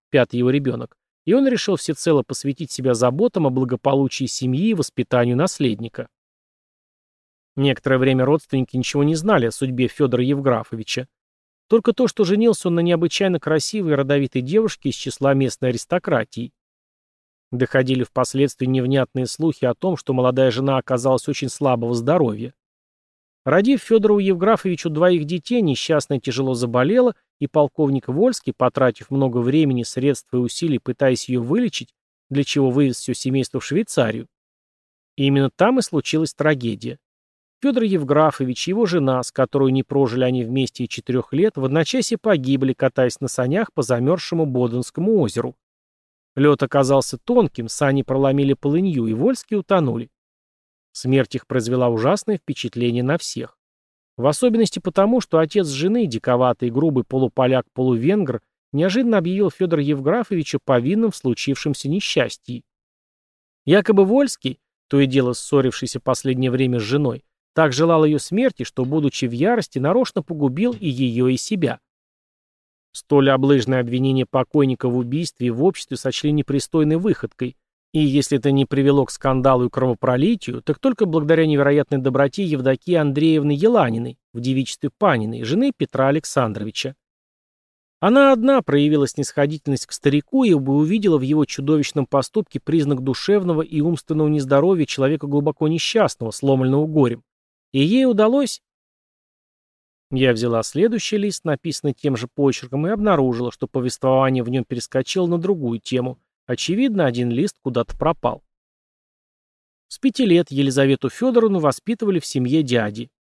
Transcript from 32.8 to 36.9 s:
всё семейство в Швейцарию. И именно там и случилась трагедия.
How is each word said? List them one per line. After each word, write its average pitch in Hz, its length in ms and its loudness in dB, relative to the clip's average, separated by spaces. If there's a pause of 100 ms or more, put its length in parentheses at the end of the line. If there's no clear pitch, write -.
всё - 160 -6
семейство 131 460 -4
в - 40 -12
Швейцарию. 123 640 -2 (880)
И 139 80 -2
именно 139 240 2
там 240 300 2
и 240 40 0
случилась 156 520 -4
трагедия. 123 640 -4 (640)